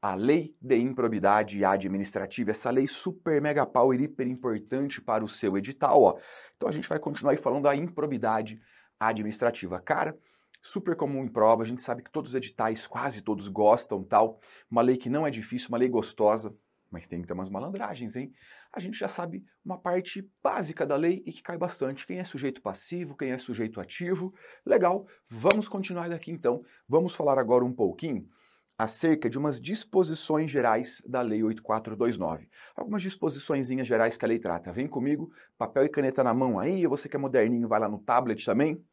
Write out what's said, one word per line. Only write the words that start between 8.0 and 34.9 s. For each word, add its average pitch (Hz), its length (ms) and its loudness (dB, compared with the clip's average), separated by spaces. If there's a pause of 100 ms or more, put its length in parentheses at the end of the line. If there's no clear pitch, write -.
administrativa. 107 800 -2
Cara, 156 380 -2 (420)
super 185 340 -4
comum 139 300 -4
em 120 40 -6
prova, 113 340 6
a 110 40 -2
gente 123 140 -6
sabe - 220 -6
que - 100 -20
todos 127 200 -6
os - 20 -12
editais, 113 520 -2
quase 120 360 -6
todos 101 260 -4
gostam, 104 560 4
tal. 110 340 4 (320)
Uma 117 120 4
lei 127 160 4
que 127 100 -8
não 147 180 0
é 143 40 0
difícil, 123 400 -8
uma 120 80 -2
lei 127 100 4
gostosa, 110 680 0 (360)
mas 85 180 -14
tem 87 120 -8
que 87 60 -10
ter 87 60 -8
umas 92 180 -6
malandragens, 120 640 -8
hein? 127 180 -8 (400)
A - 60 -12
gente 196 200 -10
já 196 100 -4
sabe 175 360 -8 (200)
uma 180 140 -8
parte 185 500 -4 (140)
básica 160 440 -6
da 143 100 0
lei 170 300 0
e 160 60 -12
que - 100 -18
cai 175 140 -10
bastante. 147 500 -6
Quem 180 120 -8
é 180 60 -8
sujeito 135 360 -8
passivo, 143 560 -10
quem 131 140 -6
é 127 80 -4
sujeito 113 420 -6
ativo. 180 540 -6 (320)
Legal, 190 400 2 (220)
vamos 196 400 4
continuar 180 400 -6
daqui 165 220 -8
então. 123 340 0 (240)
Vamos 165 260 4
falar 139 240 4
agora 123 260 6
um 127 80 0
pouquinho 110 560 -2 (480)
acerca 151 540 2
de 127 80 -6
umas 139 220 -2
disposições 156 880 -2
gerais 123 560 0
da 127 140 -2
Lei 110 220 0
oito 110 200 -2
quatro 110 340 -2
dois 117 200 0
nove. 80 320 -6 (280)
Algumas 208 260 -4
disposiçõezinhas 139 840 -4
gerais 113 300 2
que - 80 -6
a 113 40 2
lei 113 120 2
trata. 87 320 -6
Vem 127 160 -4
comigo, 147 440 -2 (240)